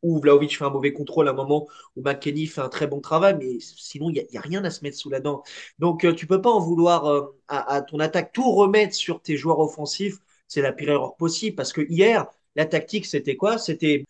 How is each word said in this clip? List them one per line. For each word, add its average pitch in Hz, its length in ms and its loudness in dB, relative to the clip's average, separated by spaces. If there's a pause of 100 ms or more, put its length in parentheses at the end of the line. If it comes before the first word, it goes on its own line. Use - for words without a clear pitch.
où 165 180 0
Vlahovic 143 360 6
fait 151 80 -6
un 139 60 0
mauvais 139 220 0
contrôle 147 360 0
à 135 40 0
un - 20 -2
moment 143 340 0 (280)
où 131 60 -12
McKennie 143 440 -4
fait 151 160 -8
un 127 60 -6
très 147 180 -4
bon 139 140 -6
travail, 175 380 2
mais 127 220 -6
sinon, - 500 -8
il 147 60 -4
y 127 40 -2
a, - 100 -10
il 123 40 -18
y 110 40 -12
a - 20 -10
rien 185 240 -6
à 170 60 -2
se - 120 -14
mettre 143 140 -10
sous - 140 -12
la 135 100 -4
dent. 143 220 -4 (360)
Donc, 165 260 0
euh, 170 100 6
tu 170 120 -8
peux 190 140 2
pas 233 100 4
en 214 100 4
vouloir, 170 460 2
euh, 143 300 0 (120)
à, 139 260 -4
à 139 80 0
ton 147 180 -10
attaque. - 320 -2
Tout 247 180 2
remettre 202 440 4
sur - 260 -6
tes 151 160 -4
joueurs 147 220 0
offensifs, 156 600 -4 (300)
c'est 147 140 -2
la 131 100 0
pire 139 160 -6
erreur 139 280 0
possible 165 400 -2
parce - 160 -6
que 151 100 -4
hier, 185 440 4 (300)
la 156 80 2
tactique, 160 420 -4
c'était 143 300 -4
quoi ? 220 220 0
C'était 147 520 0